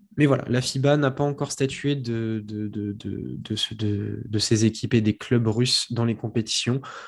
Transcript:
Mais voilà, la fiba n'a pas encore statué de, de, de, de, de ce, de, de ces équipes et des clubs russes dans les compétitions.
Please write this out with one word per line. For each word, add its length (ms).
Mais 120
voilà, 200
la 140
fiba 340
n'a 140
pas 140
encore 280
statué 440
de, 500
de, 220
de, 240
de, 460
de 180
ce, 180
de, 500
de 160
ces 240
équipes 300
et 80
des 160
clubs 300
russes 440
dans 140
les 100
compétitions. 680